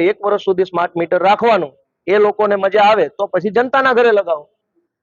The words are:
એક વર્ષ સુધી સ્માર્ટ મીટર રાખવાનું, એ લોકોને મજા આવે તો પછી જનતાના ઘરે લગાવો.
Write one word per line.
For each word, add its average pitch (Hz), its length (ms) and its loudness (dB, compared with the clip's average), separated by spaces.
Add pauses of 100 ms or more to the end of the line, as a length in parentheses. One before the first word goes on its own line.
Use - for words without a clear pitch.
(100)
એક 202 160 -8
વર્ષ - 220 -2
સુધી 185 200 0
સ્માર્ટ 175 320 -4
મીટર 170 240 -2
રાખવાનું, 202 480 0 (340)
એ 202 180 2
લોકોને 202 380 0
મજા 196 300 2
આવે 202 120 2 (140)
તો 202 140 -4
પછી 185 260 -4
જનતાના 262 400 0
ઘરે 233 140 2
લગાવો. 170 320 -2 (580)